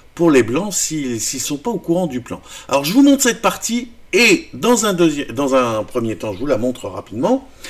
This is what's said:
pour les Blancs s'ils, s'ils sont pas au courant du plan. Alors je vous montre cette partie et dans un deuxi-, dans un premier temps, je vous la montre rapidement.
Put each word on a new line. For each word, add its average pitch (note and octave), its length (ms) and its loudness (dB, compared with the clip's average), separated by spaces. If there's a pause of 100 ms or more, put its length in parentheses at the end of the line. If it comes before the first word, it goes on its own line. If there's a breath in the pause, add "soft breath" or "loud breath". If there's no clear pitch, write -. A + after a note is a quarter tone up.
(140)
pour E3 160 4
les C3 120 6
Blancs D#3+ 320 -4
s'ils, C3 460 -6
s'ils C3 200 -6
sont D3 160 -6
pas A#3 140 -6
au G#3 80 -4
courant E3+ 280 0
du C3+ 140 -6
plan. - 220 -12 (260 loud breath)
Alors C#3 160 0
je D#3+ 80 -2
vous C4+ 100 6
montre C#4 200 6
cette A3+ 180 0
partie A3+ 480 -2 (240)
et G#3+ 420 4
dans A3+ 320 2
un G#3 60 0
deuxi-, D3+ 400 0
dans C3+ 220 0
un A#2 300 0
premier A2+ 320 -4
temps, G#2+ 160 -6
je F2+ 60 -10
vous G2+ 80 -6
la G2+ 120 0
montre B2 300 -4
rapidement. B2+ 600 -4 (200 loud breath)